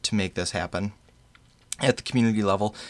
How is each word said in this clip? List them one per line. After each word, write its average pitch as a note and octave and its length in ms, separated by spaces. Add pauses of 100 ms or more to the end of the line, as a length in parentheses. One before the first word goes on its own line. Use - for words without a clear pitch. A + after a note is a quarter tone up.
to - 120
make F#2+ 200
this F2+ 160
happen. F#2 420 (880)
At C3 180
the - 60
community A2+ 400
level, G2 320 (140)